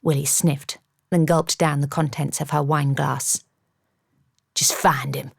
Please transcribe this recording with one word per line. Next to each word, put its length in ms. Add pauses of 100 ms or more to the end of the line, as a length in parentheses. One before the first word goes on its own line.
Willie 220
sniffed, 540 (320)
then 140
gulped 340
down 220
the 80
contents 520
of 100
her 120
wine 320
glass. 500 (1080)
Just 200
find 400
him 240